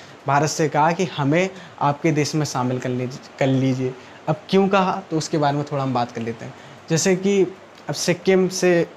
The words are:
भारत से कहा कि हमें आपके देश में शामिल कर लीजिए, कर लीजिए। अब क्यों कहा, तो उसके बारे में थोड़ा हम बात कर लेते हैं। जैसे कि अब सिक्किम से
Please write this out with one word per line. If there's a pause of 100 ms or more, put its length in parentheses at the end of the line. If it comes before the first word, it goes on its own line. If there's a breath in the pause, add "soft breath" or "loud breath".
(260 loud breath)
भारत
से
कहा
कि
हमें (300 loud breath)
आपके
देश
में
शामिल
कर
लीजिए, (200)
कर
लीजिए। (340 loud breath)
अब (140)
क्यों
कहा,
तो
उसके
बारे
में
थोड़ा
हम
बात
कर
लेते
हैं। (360 loud breath)
जैसे
कि (340)
अब
सिक्किम
से